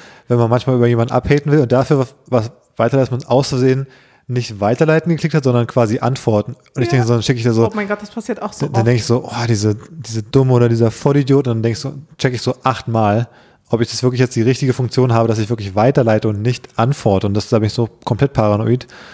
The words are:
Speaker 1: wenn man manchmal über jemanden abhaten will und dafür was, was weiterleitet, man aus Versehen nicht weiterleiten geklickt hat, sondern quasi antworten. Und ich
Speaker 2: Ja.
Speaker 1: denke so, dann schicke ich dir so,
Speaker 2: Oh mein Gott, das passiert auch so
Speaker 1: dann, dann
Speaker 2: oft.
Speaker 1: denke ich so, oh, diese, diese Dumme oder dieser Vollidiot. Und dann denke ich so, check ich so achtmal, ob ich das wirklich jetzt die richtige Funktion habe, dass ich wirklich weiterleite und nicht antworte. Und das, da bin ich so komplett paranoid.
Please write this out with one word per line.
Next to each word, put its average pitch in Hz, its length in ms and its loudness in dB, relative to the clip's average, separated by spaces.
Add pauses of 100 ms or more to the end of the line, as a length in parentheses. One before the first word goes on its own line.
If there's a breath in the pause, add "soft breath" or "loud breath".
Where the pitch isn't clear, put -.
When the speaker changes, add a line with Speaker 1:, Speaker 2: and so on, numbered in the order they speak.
(280 loud breath)
Speaker 1:
wenn 120 100 2
man 117 120 2
manchmal 127 260 0
über 120 120 2
jemanden 120 260 0
abhaten 143 360 0
will 151 100 4
und 120 120 2
dafür 135 280 2
was, 127 140 -4 (140)
was 120 240 -2 (240)
weiterleitet, 120 380 0
man 123 100 -6
aus 131 260 0
Versehen 131 380 0 (400 soft breath)
nicht 117 340 -6
weiterleiten 156 500 2
geklickt 156 240 -2
hat, 147 80 0
sondern 120 240 2
quasi 117 320 0
antworten. 117 560 -2 (200)
Und 127 80 -2
ich - 40 -2
Speaker 2:
Ja. - 40 -4
Speaker 1:
denke 123 160 2
so, 120 80 2
dann 110 80 0
schicke 131 160 0
ich 113 40 -4
dir 120 80 2
so, 113 160 4
Speaker 2:
Oh - 60 -4
mein 202 160 -6
Gott, 208 120 -6
das 208 100 -16
passiert - 300 -8
auch 208 120 -10
so - 140 -6
Speaker 1:
dann, 147 60 -8
dann 117 80 0
Speaker 2:
oft. 110 60 0
Speaker 1:
denke 120 120 2
ich 107 60 -6
so, 117 200 0
oh, 117 240 -6
diese, 107 260 0 (140)
diese 113 340 -10
Dumme 131 300 2
oder 120 160 4
dieser 113 200 2
Vollidiot. 139 580 2
Und 117 80 -2
dann 110 80 -4
denke 113 100 0
ich 101 60 -8
so, 139 160 -10 (220)
check 127 160 0
ich 117 80 -6
so 127 220 -2
achtmal, 113 640 0 (420 soft breath)
ob 117 120 2
ich 117 80 -2
das - 140 -8
wirklich 127 180 0
jetzt 123 160 0
die 113 60 2
richtige 127 280 0
Funktion 127 400 0
habe, 117 160 2
dass 110 100 0
ich 107 120 -2
wirklich 101 260 -6
weiterleite 113 540 2
und 104 120 -4
nicht 120 280 -4 (100)
antworte. 110 480 0
Und 98 60 -2
das, 101 160 -4
da 117 100 2
bin 107 80 0
ich 101 60 -4
so 117 160 -2 (160)
komplett 135 260 0
paranoid. 110 560 0 (260 loud breath)